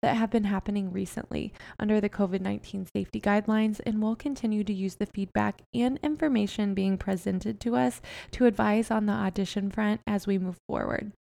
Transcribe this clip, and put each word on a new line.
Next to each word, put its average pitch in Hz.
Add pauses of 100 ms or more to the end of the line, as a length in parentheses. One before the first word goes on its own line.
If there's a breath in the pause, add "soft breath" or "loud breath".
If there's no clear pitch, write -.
that 226
have 220
been 220
happening 196
recently - (260 loud breath)
under 214
the 208
covid 190
nineteen 196
safety 208
guidelines, 214
and 214
we'll 220
continue 220
to 208
use 190
the 208
feedback 202 (120)
and 247
information 233
being 190
presented 196
to 240
us 247 (300 loud breath)
to 247
advise 220
on 220
the 202
audition 196
front 214
as 208
we 196
move 180 (100)
forward. - (140)